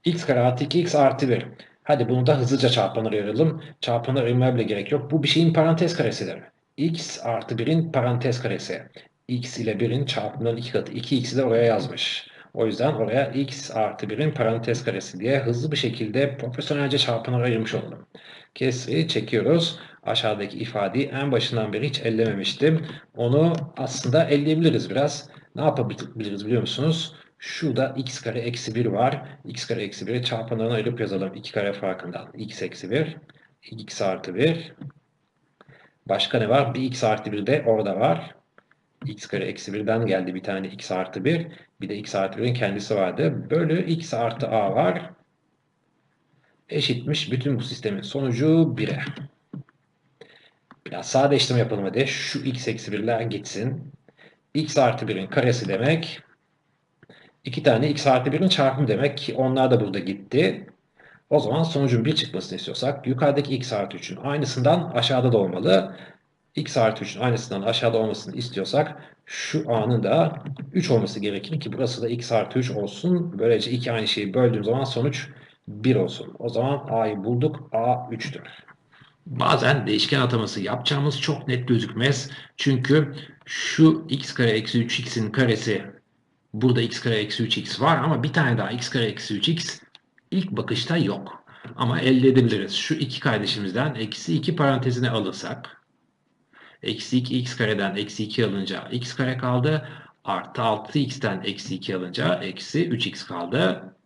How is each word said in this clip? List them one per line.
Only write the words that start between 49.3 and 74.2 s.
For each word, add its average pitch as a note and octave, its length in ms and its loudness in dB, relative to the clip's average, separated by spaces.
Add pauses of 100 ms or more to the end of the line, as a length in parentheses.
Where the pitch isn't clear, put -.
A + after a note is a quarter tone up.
Biraz E2+ 200 -8
sadeleştirme C3 520 4
yapalım G2+ 240 0
hadi. B2+ 240 0
Şu - 320 -6
x B2 280 -4
eksi G#2+ 240 -6
birler A2+ 300 -2
gitsin. - 720 -6 (600)
X D#3 240 0
artı A#2 300 4
birin F#2+ 200 -4
karesi B2 400 2
demek. C3 540 0 (1200)
İki B2 200 -6
tane C3+ 260 4
x C#3+ 180 0
artı C3 240 4
birin F3 160 2
çarpımı C3+ 400 4
demek A#2 300 2
ki - 160 -6
onlar C3 380 2
da A2 100 6
burada G2 180 -2
gitti. B2+ 680 -2 (600)
O D3 100 4
zaman C3+ 240 0
sonucun B2+ 420 2
bir D#3 100 2
çıkmasını - 420 -4
istiyorsak B2 500 -4
yukarıdaki C#3 480 2
x - 180 -4
artı G2 240 -4
üçün - 180 -12
aynısından D3 760 0
aşağıda B2 400 2
da A2 60 4
olmalı. F#2 600 2 (580)
X - 220 -2
artı A2 260 4
üçün - 160 -8
aynısından A2+ 420 0
aşağıda A#2 360 2
olmasını G#2+ 380 -2
istiyorsak B2 600 -2 (300)
şu - 460 -4
a'nın A2+ 320 2
da D3+ 400 2 (300)
üç E3 180 2
olması A2 280 2
gerekir G#2 400 -4
ki - 140 -6
burası A#2+ 280 -2
da A#2 80 -2
x A#2+ 220 -4
artı A2+ 280 2
üç B2+ 120 0
olsun. A2 680 -2
Böylece A2+ 320 2
iki B2 200 -2
aynı G#2+ 160 0
şeyi G2+ 260 -2